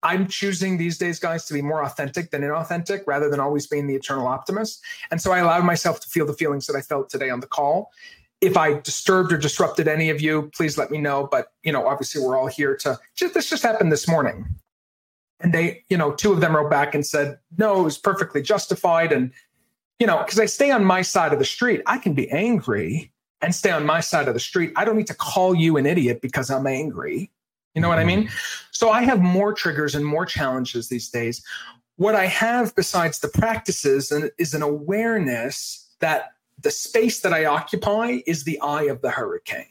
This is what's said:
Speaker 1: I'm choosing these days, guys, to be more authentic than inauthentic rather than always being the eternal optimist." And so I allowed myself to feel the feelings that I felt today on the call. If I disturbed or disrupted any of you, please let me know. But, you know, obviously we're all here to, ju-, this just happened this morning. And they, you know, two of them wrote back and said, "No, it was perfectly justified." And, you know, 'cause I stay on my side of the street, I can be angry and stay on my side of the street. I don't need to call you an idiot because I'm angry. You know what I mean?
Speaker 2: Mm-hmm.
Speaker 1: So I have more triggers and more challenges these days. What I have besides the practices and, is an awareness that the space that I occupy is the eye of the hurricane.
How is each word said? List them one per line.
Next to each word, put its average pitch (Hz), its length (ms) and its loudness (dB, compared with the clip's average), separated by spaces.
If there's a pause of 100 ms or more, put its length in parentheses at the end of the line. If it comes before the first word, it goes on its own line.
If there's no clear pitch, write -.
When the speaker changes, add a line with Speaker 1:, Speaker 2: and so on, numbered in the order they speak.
Speaker 1:
I'm 185 240 0
choosing 185 500 -2
these 170 200 -2
days, 175 220 -2
guys, 165 260 -4
to - 80 -10
be 143 80 -2
more 147 220 -2
authentic 143 480 -6
than 143 100 -4
inauthentic 170 640 -4
rather 147 240 0
than 143 100 0
always 143 280 -2
being 147 200 -2
the 139 80 -2
eternal 135 320 -2
optimist." 190 560 -4 (280)
And 165 100 -2
so 190 100 0
I 180 80 4
allowed 175 240 4
myself 170 380 2
to - 80 -18
feel 160 160 0
the 143 80 -4
feelings 143 340 -4
that 147 80 -4
I 139 60 -4
felt 139 280 -4
today 135 200 -4
on 123 100 -4
the 127 80 -12
call. 151 440 -2 (500)
If 180 160 4
I 151 220 4
disturbed 185 520 2
or 165 60 4
disrupted 156 500 0
any 156 220 2
of 147 100 0
you, 151 360 0
please 156 220 0
let 151 120 -2
me 151 80 -4
know. 143 340 -2
But, 127 220 -2 (100)
you 156 80 -2
know, 135 160 0
obviously 139 360 -2
we're 127 120 0
all 131 120 2
here 139 300 0
to, 131 220 -4 (160)
ju-, 349 140 0
this - 180 -2
just 311 140 -4
happened 220 300 2
this - 160 0
morning. 135 400 0 (920)
And 175 140 2
they, 165 360 0
you 185 80 2
know, 151 140 2
two 202 220 2
of 165 80 4
them 156 140 4
wrote 147 140 2
back 143 260 2
and 147 100 0
said, 143 340 -2 (180)
"No, 202 220 4
it 180 40 4
was 151 140 0
perfectly 180 440 -2
justified." 170 680 2
And, 127 200 2 (680)
you 233 80 4
know, 170 100 4
'cause 185 220 0
I 220 60 6
stay 277 260 2
on 226 120 4
my 185 200 4
side 160 300 2
of 147 60 0
the 202 60 4
street, 240 400 0
I 247 140 0
can 175 140 0
be 131 180 0
angry 143 800 0 (300)
and 175 120 0
stay 190 180 2
on 151 140 0
my 156 160 2
side 151 260 0
of 120 60 0
the 117 60 -2
street. 165 360 -2
I 185 100 2
don't 220 120 2
need 214 100 0
to - 80 -10
call 185 400 2
you 160 220 4
an 139 80 2
idiot 139 360 2
because 127 280 -4
I'm 135 180 -2
angry. 131 640 -6 (420)
You 160 80 0
know 170 80 2
what 165 100 4
I 160 40 2
mean? 185 220 2
Speaker 2:
Mm-hmm. - 100 -10 (360)
Speaker 1:
So 233 180 2
I 226 140 4
have 240 180 2
more 185 320 2
triggers 147 420 -2
and 147 100 -2
more 151 200 -2
challenges 131 640 -4
these 120 200 -6
days. 117 340 -4 (520)
What 208 200 2
I 190 100 4
have 226 500 0
besides 175 440 0
the - 80 -6
practices 160 840 0
and, 151 260 -2
is 151 160 -2
an 151 80 -2
awareness 151 1300 -2 (140)
that 156 320 -2 (260)
the 147 100 0
space - 520 0
that 185 120 2
I 160 120 2
occupy 214 840 0
is 160 160 -2
the 165 160 -6
eye 147 240 -2
of 135 180 -2
the - 80 -2
hurricane. - 600 -6